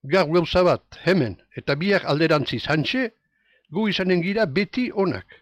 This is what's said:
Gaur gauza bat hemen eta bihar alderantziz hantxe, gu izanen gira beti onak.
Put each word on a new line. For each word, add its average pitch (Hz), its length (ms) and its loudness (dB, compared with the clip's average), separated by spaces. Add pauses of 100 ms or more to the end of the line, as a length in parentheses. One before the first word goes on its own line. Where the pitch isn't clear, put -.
Gaur 156 300 2
gauza 175 280 2
bat 160 440 0
hemen 139 340 2 (160)
eta 139 180 -2
bihar 190 300 0
alderantziz 151 640 0
hantxe, 214 460 -2 (580)
gu 208 160 -2
izanen 185 340 0
gira 202 240 0
beti 202 460 -4
onak. 175 340 -2 (160)